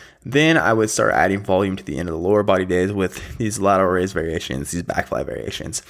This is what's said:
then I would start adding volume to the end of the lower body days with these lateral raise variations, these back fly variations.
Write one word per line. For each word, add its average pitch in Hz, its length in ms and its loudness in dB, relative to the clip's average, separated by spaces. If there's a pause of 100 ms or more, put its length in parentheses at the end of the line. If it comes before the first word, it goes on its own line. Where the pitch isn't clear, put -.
(240)
then 151 320 4
I 101 160 2
would 110 180 2
start 107 240 2
adding 95 300 2
volume 95 320 2
to - 80 -10
the 71 140 -8
end 87 100 -4
of 82 60 -4
the 80 80 -4
lower 101 220 4
body 95 200 2
days 92 300 0
with - 440 -4
these 104 220 -4
lateral 95 320 4
raise 92 220 0
variations, 80 580 -4
these 87 120 -4
back - 240 -4
fly - 160 -4
variations. - 680 -8